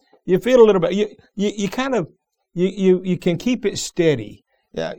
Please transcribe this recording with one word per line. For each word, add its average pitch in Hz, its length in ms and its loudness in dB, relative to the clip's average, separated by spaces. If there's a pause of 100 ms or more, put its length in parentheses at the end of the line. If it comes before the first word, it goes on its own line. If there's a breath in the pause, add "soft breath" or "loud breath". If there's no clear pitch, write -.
(260 soft breath)
you 175 140 2
feel 247 200 2
a 226 60 10
little 196 160 4
bit, 180 100 -2
you, 208 160 -2 (280 soft breath)
you, 196 200 -2
you 202 140 -4
kind 262 260 -6
of, 226 140 -4 (440)
you, 175 140 -2
you, 190 380 2
you 180 120 -2
can 170 200 -2
keep 240 280 -4
it 185 120 -4
steady. 131 640 -2 (300)
Yeah, - 260 -8